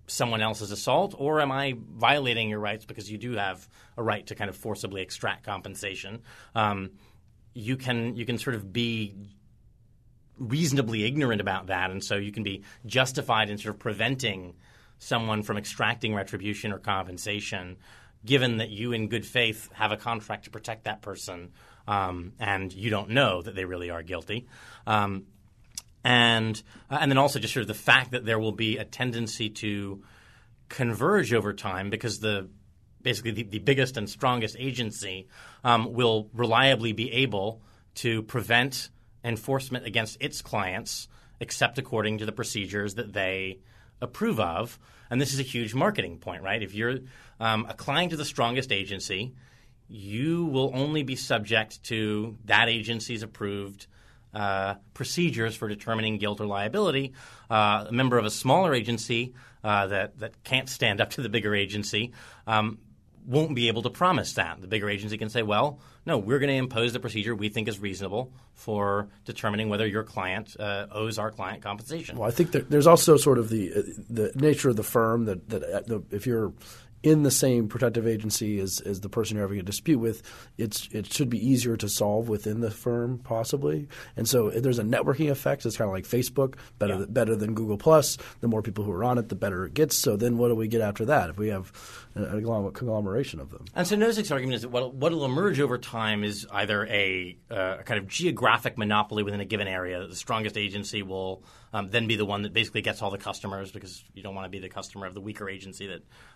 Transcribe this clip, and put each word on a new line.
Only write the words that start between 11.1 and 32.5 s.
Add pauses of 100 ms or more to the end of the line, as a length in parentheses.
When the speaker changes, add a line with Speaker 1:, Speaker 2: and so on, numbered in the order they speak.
Speaker 1:
about
that,
and
so
you
can
be (240)
justified
in
sort
of
preventing (420)
someone
from
extracting
retribution
or
compensation, (480)
given
that
you
in
good
faith
have
a
contract
to
protect
that
person, (360)
um,
and
you
don't
know
that
they
really
are
guilty. (400)
Um, (800)
and, (280)
uh,
and
then
also
just
sort
of
the
fact
that
there
will
be
a
tendency
to (640)
converge
over
time
because
the, (520)